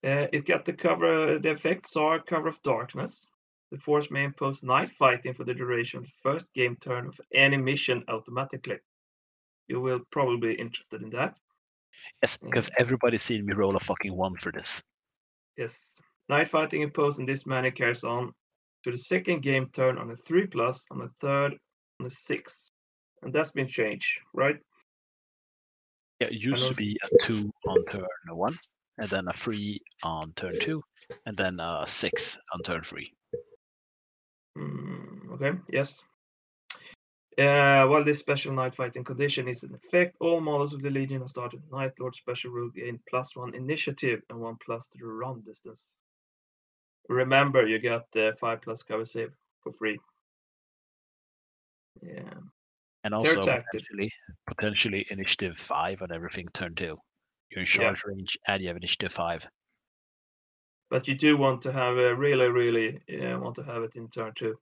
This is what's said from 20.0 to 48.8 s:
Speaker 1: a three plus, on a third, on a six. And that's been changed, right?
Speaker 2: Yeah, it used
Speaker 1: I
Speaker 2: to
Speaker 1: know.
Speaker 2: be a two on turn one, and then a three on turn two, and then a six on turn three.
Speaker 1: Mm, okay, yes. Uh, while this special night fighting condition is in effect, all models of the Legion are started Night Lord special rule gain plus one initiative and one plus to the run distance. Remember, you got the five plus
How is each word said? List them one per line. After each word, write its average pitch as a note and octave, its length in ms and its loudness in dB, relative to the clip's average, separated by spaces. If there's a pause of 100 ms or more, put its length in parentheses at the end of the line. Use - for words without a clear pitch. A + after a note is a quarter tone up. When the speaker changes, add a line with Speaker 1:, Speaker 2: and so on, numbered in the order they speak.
Speaker 1:
a A#2 60 -12
three F3+ 300 2
plus, B2+ 440 -2
on C3 120 -8
a A#2+ 60 -10 (120)
third, C#3 380 0 (420)
on B2+ 60 -8
a B2+ 40 -8
six. - 600 -10 (520)
And B2+ 100 -10
that's D#3 200 2
been C3 160 -2
changed, - 500 -2 (140)
right? D3 240 2 (1600)
Speaker 2:
Yeah, A2+ 80 0
it A#2 60 -6
used B2 300 0
Speaker 1:
I C3 40 0
Speaker 2:
to C3 40 -2
Speaker 1:
know. B2+ 40 -6
Speaker 2:
be G#2+ 260 -2
a - 60 -8 (140)
two G#2 300 0 (140)
on F#2 200 4
turn F#2 200 -4 (240)
one, F#2+ 240 0 (440)
and A2 120 -6
then F#2+ 180 -2
a F2+ 40 -4
three G#2 480 -4 (240)
on D#2+ 300 -6
turn F2+ 260 -6
two, D#3 220 -2 (440)
and G#2+ 100 -8
then F#2 240 -2
a E2 260 -4
six - 520 -2 (140)
on F2+ 100 -8
turn E2 200 -4
three. - 300 -12 (1400)
Speaker 1:
Mm, - 760 -10
okay, D3 260 -2 (100)
yes. - 320 -4 (1400)
Uh, C#3 520 8
while D3 160 6
this D3 160 2
special C#3+ 320 -2
night C3 240 -2
fighting B2 280 -6
condition C3+ 440 -2
is B2 160 -8
in C3 100 -14
effect, F3+ 460 2
all E3+ 200 4
models D3 320 0
of C#3 100 -10
the C#3+ 80 -2
Legion C3+ 320 -2
are B2+ 60 -10
started B2 420 -10
Night C3 280 -4
Lord B2+ 160 -6
special B2 380 -8
rule A#2+ 180 -6
gain A#2+ 380 -10
plus C3 280 -4
one B2 180 -10
initiative C3+ 760 -2
and A#2 100 -12
one A#2 240 -8
plus A#2 240 -8
to - 100 -20
the A#2+ 80 -14
run A#2 360 -8
distance. A2 500 -20 (1160)
Remember, C3 580 6
you A2 140 2
got A#2 320 -2
the A2 280 2
five A2+ 220 -2
plus A2+ 220 -8